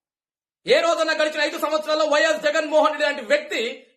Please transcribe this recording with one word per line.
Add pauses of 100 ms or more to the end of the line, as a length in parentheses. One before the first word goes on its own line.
(680)
ఏ
రోజన్నా
గడిచిన
ఐదు
సంవత్సరాల్లో
వైఎస్
జగన్మోహన్
రెడ్డి
లాంటి
వ్యక్తి (100)